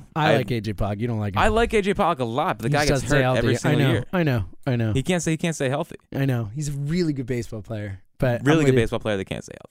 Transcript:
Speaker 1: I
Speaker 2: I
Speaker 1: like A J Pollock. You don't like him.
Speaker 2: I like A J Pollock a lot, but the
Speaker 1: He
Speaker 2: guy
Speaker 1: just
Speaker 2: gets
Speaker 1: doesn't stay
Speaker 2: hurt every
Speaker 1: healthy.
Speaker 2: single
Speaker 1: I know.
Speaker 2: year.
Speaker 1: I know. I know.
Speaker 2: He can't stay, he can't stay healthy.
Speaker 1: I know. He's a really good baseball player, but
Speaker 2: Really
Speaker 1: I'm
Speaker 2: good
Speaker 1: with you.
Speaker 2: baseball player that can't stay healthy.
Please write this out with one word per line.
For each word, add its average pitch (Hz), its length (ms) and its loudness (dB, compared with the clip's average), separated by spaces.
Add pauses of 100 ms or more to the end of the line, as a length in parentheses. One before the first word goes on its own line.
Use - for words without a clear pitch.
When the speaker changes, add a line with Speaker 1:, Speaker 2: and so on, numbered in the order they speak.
(160)
Speaker 1:
I 156 160 2
Speaker 2:
I 113 60 4
Speaker 1:
like 127 140 -2
A 117 100 -2
J 104 100 -6
Pollock. 101 300 -4
You 120 60 -2
don't 113 120 -4
like 104 160 -4
him. 127 60 2
Speaker 2:
I 202 80 4
like 226 240 2
A 214 80 2
J 190 120 0
Pollock 170 260 0
a 131 40 -2
lot, 123 360 -2
but - 40 -10
the - 60 0
Speaker 1:
He - 40 0
Speaker 2:
guy 147 120 2
Speaker 1:
just 143 40 4
Speaker 2:
gets 135 120 2
Speaker 1:
doesn't 107 60 -6 (100)
stay 131 60 4
Speaker 2:
hurt 127 140 2
every 117 180 2
Speaker 1:
healthy. - 20 -2
Speaker 2:
single 151 240 2
Speaker 1:
I - 20 4
know. 127 80 4
Speaker 2:
year. - 220 0
Speaker 1:
I 180 100 2
know. 123 220 2 (200)
I 127 120 0
know. 113 160 0
Speaker 2:
He 131 100 0
can't 175 180 0
stay, 165 100 -2
he 160 60 0
can't 165 180 -2
stay 139 120 -2
healthy. 143 300 -4 (180)
Speaker 1:
I 139 80 0
know. 123 220 0 (100)
He's 147 140 -6
a 143 100 -6
really 160 320 0
good 135 140 -6
baseball 117 360 -6
player, 104 400 -8 (180)
but 120 260 0
Speaker 2:
Really 156 140 6
Speaker 1:
I'm 151 80 4
Speaker 2:
good 131 40 8
Speaker 1:
with - 40 4
you. 123 80 6
Speaker 2:
baseball 113 160 -2
player 107 180 -2
that 95 80 -4
can't - 180 -8
stay - 120 -16
healthy. - 160 -18